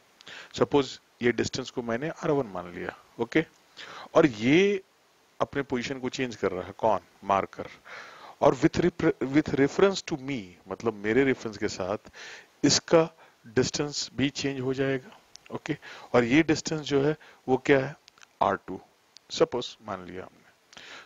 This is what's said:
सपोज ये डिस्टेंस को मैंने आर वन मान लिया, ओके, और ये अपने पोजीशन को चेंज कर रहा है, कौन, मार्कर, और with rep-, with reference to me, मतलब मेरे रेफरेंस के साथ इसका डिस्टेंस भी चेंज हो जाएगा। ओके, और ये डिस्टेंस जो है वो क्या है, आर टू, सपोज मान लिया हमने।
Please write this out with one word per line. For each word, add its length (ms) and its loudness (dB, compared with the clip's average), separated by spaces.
सपोज 420 2
ये 100 4
डिस्टेंस 380 -4
को 120 -6
मैंने 260 -4
आर 220 -4
वन 160 0
मान 280 -10
लिया, 220 -8
ओके, 240 0
और 120 8
ये 560 2
अपने 220 -2
पोजीशन 360 -6
को 100 -6
चेंज 280 -6
कर 160 -2
रहा 140 -6
है, 120 -14
कौन, 220 0
मार्कर, 440 -2
और 140 6
with 260 2
rep-, 480 0
with 260 2
reference 480 2
to 180 -6
me, 200 -6
मतलब 260 -4
मेरे 300 2
रेफरेंस 340 -2
के 100 -2
साथ 420 -6
इसका 440 4
डिस्टेंस 720 -2
भी 140 0
चेंज 300 -6
हो 140 -4
जाएगा। 440 -4
ओके, 220 -6
और 120 6
ये 180 6
डिस्टेंस 380 -2
जो 220 0
है 140 2
वो 80 4
क्या 220 4
है, 180 -4
आर 140 4
टू, 140 -10
सपोज 460 -2
मान 200 -10
लिया 160 -12
हमने। 300 -20